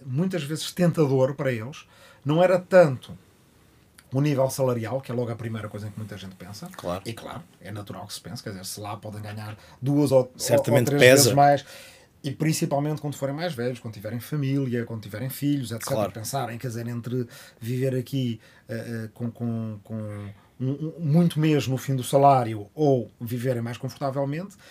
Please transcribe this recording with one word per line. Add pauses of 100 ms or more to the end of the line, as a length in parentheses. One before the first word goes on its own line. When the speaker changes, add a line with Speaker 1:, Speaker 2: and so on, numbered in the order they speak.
Speaker 1:
muitas
vezes
tentador
para
eles, (400)
não
era
tanto (960)
o
nível
salarial,
que
é
logo
a
primeira
coisa
em
que
muita
gente
pensa.
Speaker 2:
Claro.
Speaker 1:
E
claro, (200)
é
natural
que
se
pense,
quer
dizer,
se
lá
podem
ganhar (240)
duas
ou,
Speaker 2:
Certamente
Speaker 1:
ou,
ou
três
Speaker 2:
pesa.
Speaker 1:
vezes
mais, (560)
e
principalmente
quando
forem
mais
velhos,
quando
tiverem
família,
quando
tiverem
filhos,
et
cetera.
Speaker 2:
Claro.
Speaker 1:
Pensarem,
quer
dizer,
entre (320)
viver
aqui, (260)
eh, (320)
eh,
com,
com,
com (640)
um,
um,
muito
mês
no
fim
do
salário
ou (100)
viverem
mais
confortavelmente, (140)